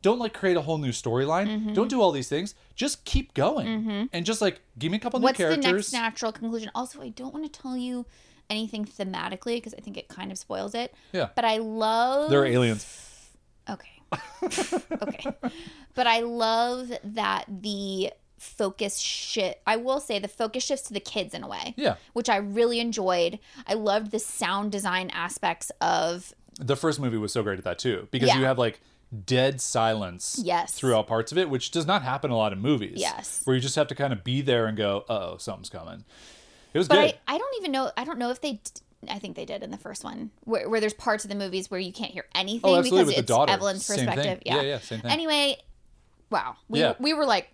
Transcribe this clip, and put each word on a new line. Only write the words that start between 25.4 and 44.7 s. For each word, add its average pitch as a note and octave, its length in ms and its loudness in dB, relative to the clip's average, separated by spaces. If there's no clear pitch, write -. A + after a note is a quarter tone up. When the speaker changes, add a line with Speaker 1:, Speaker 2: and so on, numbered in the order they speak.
Speaker 2:
of E3+ 520 0
Speaker 1:
The C#3 160 0
first D3 240 0
movie A#2+ 180 0
was G#2 160 -2
so A#2 100 2
great G2 140 0
at F#2 80 -10
that F2 140 -4
too, G#2 320 0
because C3 180 4
Speaker 2:
Yeah. B2+ 100 6
Speaker 1:
you C3 60 4
have, C3 120 2
like, A#2 220 0
dead B2+ 360 4
silence G#2+ 800 0
Speaker 2:
Yes. E3+ 320 0
Speaker 1:
throughout A#2 340 2
parts A2+ 240 0
of D3+ 60 0
it, F3+ 120 2
which C3 220 -2
does E3 140 -2
not C3 180 2
happen C3+ 280 -2
in A#2 40 2
a - 20 4
lot G#2+ 160 2
of F#2+ 60 -6
movies. A#2 380 2
Speaker 2:
Yes. - 480 -4
Speaker 1:
Where C3 100 4
you B2+ 60 2
just C3 140 -2
have D3+ 120 2
to - 80 -6
kind C#3 180 0
of F#2+ 100 -6
be B2+ 180 0
there B2 260 4
and G#2+ 100 -2
go, G2+ 320 0
"Uh-oh, F#2 280 -2
something's F#2+ 320 -10
coming." F2 340 -14
It - 40 2
was - 120 2
Speaker 2:
But D4 60 10
Speaker 1:
good. D4 200 8
Speaker 2:
I, C#4 80 -2
I - 20 0
don't C5 200 -4
even F#4 140 -4
know, C4 240 0
I A#3 80 -4
don't C#4 160 -6
know A#3+ 120 -2
if B3+ 100 -6
they C#4+ 120 -2
d-, G#3 60 -8
I G3+ 100 -6
think F3+ 180 -12
they - 80 -8
did - 180 -10
in G#3+ 80 -10
the G3+ 60 -10
first - 260 -12
one, - 280 -10
where, A3+ 240 -2
where A3 140 2
there's G#3+ 120 0
parts G#3+ 300 -2
of G3+ 60 -10
the G3+ 80 -6
movies F#3+ 340 -4
where F#3 80 -4
you F#3 140 -8
can't - 180 -8
hear F#3 140 -10
anything G3+ 340 -2
Speaker 1:
Oh, F3+ 80 8
absolutely, F3 140 4
Speaker 2:
because F#3 160 8
Speaker 1:
with C3 80 2
the - 60 4
Speaker 2:
it's A#2 60 -2
Speaker 1:
daughter. C#3+ 260 6
Speaker 2:
Evelyn's F#3+ 320 0
Speaker 1:
Same G3+ 140 0
thing. B2+ 80 2
Speaker 2:
perspective. F#3 380 0
Speaker 1:
Yeah, F3+ 120 0
Speaker 2:
Yeah. C#3+ 60 2
Speaker 1:
yeah, C3+ 160 -2